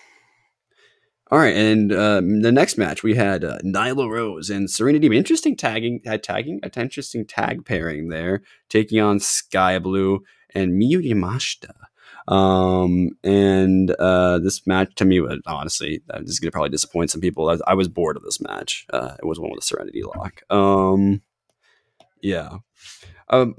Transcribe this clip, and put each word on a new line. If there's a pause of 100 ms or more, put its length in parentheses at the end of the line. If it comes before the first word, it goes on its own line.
(1300)
all
right,
and,
um,
the
next
match
we
had,
uh,
Nyla
Rose
and
Serena
Deeb.
Interesting
tagging,
uh,
tagging,
an
interesting
tag
pairing
there, (280)
taking
on
Sky
Blue (300)
and
Miyu
Yamashita. (540)
Um, (120)
and,
uh,
this
match
to
me
was,
honestly,
uh,
this
is
gonna
probably
disappoint
some
people.
I,
I
was
bored
of
this
match.
Uh,
it
was
one
with
a
Serenity
lock.
Um, (1000)
yeah. (720)
Um,